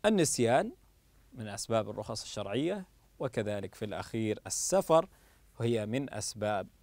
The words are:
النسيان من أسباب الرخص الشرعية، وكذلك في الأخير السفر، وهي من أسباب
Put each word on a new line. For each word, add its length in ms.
النسيان 640
من 140
أسباب 420
الرخص 340
الشرعية، 640
وكذلك 560
في 100
الأخير 640
السفر، 600
وهي 260
من 280
أسباب 540